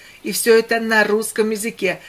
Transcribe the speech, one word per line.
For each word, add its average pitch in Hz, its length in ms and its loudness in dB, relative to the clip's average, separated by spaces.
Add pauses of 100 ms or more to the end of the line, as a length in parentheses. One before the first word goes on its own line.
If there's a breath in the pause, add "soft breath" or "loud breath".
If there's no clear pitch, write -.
(220 loud breath)
И 220 80 -8
всё 226 260 4
это 226 220 2
на 220 240 2
русском 214 480 0
языке. 202 580 -6